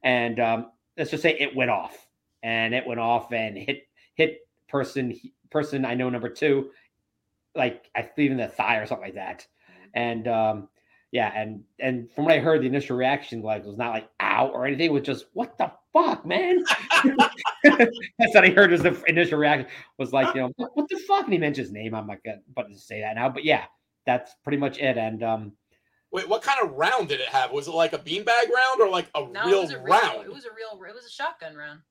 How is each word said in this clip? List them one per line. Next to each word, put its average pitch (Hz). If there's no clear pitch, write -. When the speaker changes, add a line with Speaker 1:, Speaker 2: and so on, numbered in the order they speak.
Speaker 1:
And, 120
um, 113
let's 156
just 156
say 160
it 139
went 127
off, -
and 113
it 127
went 117
off 117
and 110
hit, 139
hit 156
person, 131
person 147
I 120
know 127
number 120
two, 139
like, 127
I 113
believe 147
in 131
the 113
thigh 110
or 107
something 104
like 95
that. 92
And, 117
um, 110
yeah, 110
and, 107
and 127
from 147
what 165
I 147
heard, 151
the 127
initial 135
reaction, 127
like, 107
was 104
not 120
like, 110
"Ow," 107
or 123
anything. 143
It 160
was 139
just, 139
"What -
the -
fuck, 311
man?" 359
<laughs> -
That's -
what 190
I 185
heard 185
was 170
the -
initial 165
reaction, 147
was 127
like, 131
you 131
know, 131
"What, 247
what 294
the 381
fuck?" 392
And -
he 170
mentioned 135
his 98
name. 110
I'm 107
like, 101
uh, 110
but 117
to 101
say 107
that 107
now, 120
but 135
yeah, 131
that's 127
pretty 143
much 139
it. 131
And, 110
um, 110
Speaker 2:
Wait, 185
what 220
kind 269
of 180
round 190
did 135
it 123
have? 127
Was 143
it, -
like, 165
a 151
beanbag 226
round 262
or, 202
like, 180
a 147
Speaker 3:
No, 123
it -
Speaker 2:
real 196
Speaker 3:
was 160
a 135
real, 127
Speaker 2:
round? -
Speaker 3:
it 190
was -
a 233
real, 220
it 202
was 247
a 240
shotgun -
round. 147